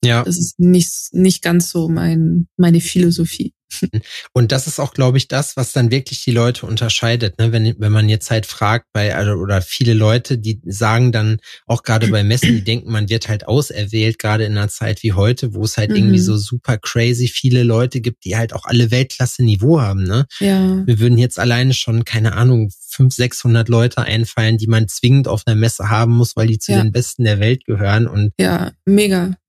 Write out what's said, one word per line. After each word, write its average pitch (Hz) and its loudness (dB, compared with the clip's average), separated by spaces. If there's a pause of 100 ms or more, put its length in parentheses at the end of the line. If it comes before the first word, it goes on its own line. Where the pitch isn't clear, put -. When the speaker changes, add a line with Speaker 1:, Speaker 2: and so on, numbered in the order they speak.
Speaker 1:
Ja. 120 2
Speaker 2:
Das 175 -4
ist 170 -8
nicht, 175 4 (220)
nicht 185 2
ganz 170 0
so 165 -4
mein, 165 0 (100)
meine 170 4
Philosophie. 170 -2 (800)
Speaker 1:
Und 117 2
das 131 -2
ist 151 -8
auch, 143 -6
glaub 127 2
ich, 131 0
das, 135 -4
was 127 -4
dann 120 2
wirklich 131 -6
die - -2
Leute 120 0
unterscheidet, 117 -2
ne? 113 2
Wenn, 113 0
wenn 104 0
man 107 4
jetzt 107 -2
halt 113 -2
fragt 110 -4
bei, 104 -2
also, 104 -2
oder 95 -2
viele 117 0
Leute, 110 2
die 107 -6
sagen 113 0
dann 110 0 (280)
auch 117 -2
gerade 110 0
bei 104 0
Messen, 120 2
die 104 -2
denken, 110 -4
man 104 -2
wird 113 -4
halt 107 -4
auserwählt, 110 -2
gerade 110 -2
in 104 -2
einer 104 -2
Zeit 104 -6
wie 110 0
heute, 107 0
wo 101 -6
es - -4
halt 107 -2
Speaker 2:
Mhm. 214 0
Speaker 1:
irgendwie - 4
so 107 2
super 113 -4
crazy 120 0
viele 127 2
Leute 120 0
gibt, 113 -8
die 92 -4
halt 113 -4
auch - -8
alle 120 2
Weltklasse-Niveau 123 2
haben, 98 -2
ne? 110 0 (140)
Speaker 2:
Ja. 190 2
Speaker 1:
Wir 117 2
würden 117 4
jetzt 123 0
alleine 120 2
schon, 113 -2
keine 113 0
Ahnung, 113 2 (180)
fünf, 131 2
sechshundert 117 0
Leute 117 2
einfallen, 113 -2
die 110 -2
man 113 2
zwingend 135 2
auf 107 -4
einer 110 2
Messe 107 -2
haben 117 2
muss, 117 0
weil 110 0
die 113 0
zu - -4
Speaker 2:
Ja. 196 4
Speaker 1:
den 110 0
Besten 123 -2
der 104 0
Welt 117 -2
gehören 101 0
und 104 -2
Speaker 2:
Ja, 185 0 (140)
mega. 190 2 (140)